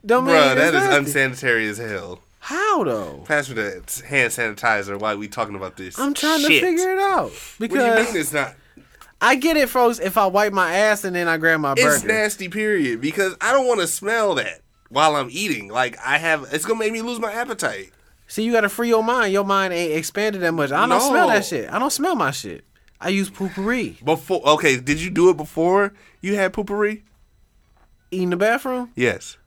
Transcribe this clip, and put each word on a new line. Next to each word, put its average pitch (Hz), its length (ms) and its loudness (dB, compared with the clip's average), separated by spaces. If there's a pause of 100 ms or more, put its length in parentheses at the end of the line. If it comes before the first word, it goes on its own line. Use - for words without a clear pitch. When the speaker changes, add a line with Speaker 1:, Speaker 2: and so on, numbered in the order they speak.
Speaker 1:
don't 240 180 4
mean - 120 4
Speaker 2:
Bruh, 139 160 6
Speaker 1:
it's 131 80 2
Speaker 2:
that - 140 4
is - 100 4
Speaker 1:
nasty. - 120 4
Speaker 2:
unsanitary 135 720 0
as 104 100 -6
hell. 95 420 -8 (180)
Speaker 1:
How 359 460 -2
though? 95 420 -4
Speaker 2:
Pass 147 240 -2
me 120 60 -8
the 101 500 -8
hand 131 260 0
sanitizer 104 680 -2
while 107 200 -2
we 107 100 -10
talking 104 280 -6
about 92 200 -10
this 92 220 -12
Speaker 1:
I'm 277 160 -2
trying 311 260 0
Speaker 2:
shit. 294 220 4
Speaker 1:
to 359 40 0
figure 370 260 0
it 381 80 -2
out 370 320 0
Speaker 2:
What - 0 -
do - 320 -12
you 233 40 -8
Speaker 1:
because 233 440 2
Speaker 2:
mean 175 100 -2
it's 143 100 -6
not? 139 220 -2 (680)
Speaker 1:
I 240 140 4
get 302 220 0
it, 269 120 2
folks. 240 300 2
If 185 180 -4
I 202 120 4
wipe 202 240 2
my 180 200 2
ass 208 300 2
and 180 120 -6
then 175 120 0
I 165 120 2
grab 160 200 2
my 143 180 0
Speaker 2:
It's 156 60 4 (200)
Speaker 1:
burger, - 40 -6
Speaker 2:
nasty, 214 420 -2
period. 175 520 0
Because 175 400 -2
I 220 120 0
don't 247 140 2
wanna 202 220 0
smell 202 480 -2
that 104 240 -6 (300)
while 147 260 4
I'm 135 160 -2
eating. 151 360 -4
Like, 120 380 -2
I 143 120 2
have, 160 340 -2
it's 147 120 -4
gonna 226 140 -2
make 220 140 -2
me 226 100 -6
lose 240 160 -6
my 220 140 -6
appetite. 165 580 -6 (380)
Speaker 1:
See, 220 160 -4
you 240 80 0
gotta 214 160 4
free 233 200 -2
your 226 140 4
mind. 226 300 0
Your 202 100 2
mind 196 320 0
ain't 170 200 -2
expanded 196 480 -2
that 170 100 2
much. 147 180 0
I 180 160 2
don't 226 140 4
smell 285 260 4
Speaker 2:
No. 233 80 4
Speaker 1:
that 202 100 2
shit. 127 240 -6
I 214 120 -4
don't 277 120 0
smell 339 220 -2
my 156 160 0
shit. 95 340 -10 (360)
I 170 80 -6
use 196 200 0
Poopery. 196 760 -6
Speaker 2:
Before, 156 360 0 (100)
okay, 151 280 4
did 147 220 -2
you 180 100 -6
do 180 200 6
it 170 60 2
before 180 580 0 (260)
you 202 160 -2
had 190 160 0
Poopery? 208 500 -2 (1120)
Speaker 1:
Eat 185 100 -2
in 180 80 0
the 175 60 0
bathroom? 247 580 -2
Speaker 2:
Yes. - 420 -2 (100)